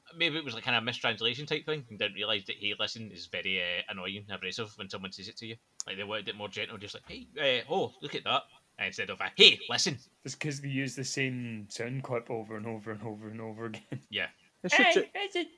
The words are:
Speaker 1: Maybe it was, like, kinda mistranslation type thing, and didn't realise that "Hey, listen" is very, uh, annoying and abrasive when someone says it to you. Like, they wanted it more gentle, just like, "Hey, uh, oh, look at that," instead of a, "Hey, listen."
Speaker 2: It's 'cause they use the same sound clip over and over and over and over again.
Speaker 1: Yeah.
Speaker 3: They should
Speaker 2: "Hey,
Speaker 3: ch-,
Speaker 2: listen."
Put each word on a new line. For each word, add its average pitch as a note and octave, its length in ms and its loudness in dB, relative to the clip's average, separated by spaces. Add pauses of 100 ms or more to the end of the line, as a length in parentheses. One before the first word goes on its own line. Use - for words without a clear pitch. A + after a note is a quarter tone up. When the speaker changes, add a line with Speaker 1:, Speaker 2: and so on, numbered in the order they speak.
(160)
Speaker 1:
Maybe E3 200 2
it D#3+ 80 -4
was, A#2+ 100 -6
like, A2+ 100 -8
kinda A#2+ 160 4
mistranslation A#2 680 0
type D#3 180 -2
thing, D#3 240 -2
and G#2 100 -12
didn't G2+ 160 0
realise G#2 320 0
that - 100 -6
"Hey, G#2 220 -2
listen" G#2+ 340 -4
is F2 140 -12
very, F#2 360 0
uh, F2 260 0
annoying G2 400 -6
and G2+ 60 -10
abrasive F#2+ 420 -6
when G2 140 -10
someone F#2+ 220 -8
says F#2+ 160 -12
it - 100 -14
to A#2 80 -12
you. A2+ 100 -10 (300)
Like, F#2+ 100 -6
they G2+ 80 -4
wanted G#2 240 -4
it G#2 80 -4
more G#2 120 -6
gentle, G#2+ 300 -6
just G2+ 160 -10
like, - 120 -14
"Hey, C#3 640 0
uh, D3 40 -6
oh, F3 300 2
look - 140 -6
at - 80 -6
that," A#2+ 180 4 (380)
instead F#2+ 300 -2
of F#2+ 100 -4
a, F#2+ 160 -2
"Hey, F3 320 12
listen." B2 280 2 (280)
Speaker 2:
It's C#3 100 -6
'cause C#3+ 260 -2
they C#3 80 -6
use C3+ 280 0
the C3 80 -4
same B2 680 -2
sound B2+ 320 -4
clip A#2+ 280 -2
over A2 260 -4
and G#2+ 100 -6
over A2 240 -6
and G#2+ 140 -6
over G#2+ 240 -8
and A2 120 -10
over A2+ 260 -6
again. A2 340 -8 (100)
Speaker 1:
Yeah. G2 160 0 (360)
Speaker 3:
They F3+ 80 -2
should F#4+ 160 8
Speaker 2:
"Hey, E4+ 60 10
Speaker 3:
ch-, - 220 4
Speaker 2:
listen." F4+ 320 -2 (120)